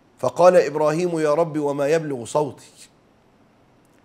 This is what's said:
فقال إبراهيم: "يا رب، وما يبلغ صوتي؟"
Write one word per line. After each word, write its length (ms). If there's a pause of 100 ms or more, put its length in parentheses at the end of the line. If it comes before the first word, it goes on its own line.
(180)
فقال 380
إبراهيم: 640
"يا 160
رب، 240
وما 300
يبلغ 360
صوتي؟" 460 (1300)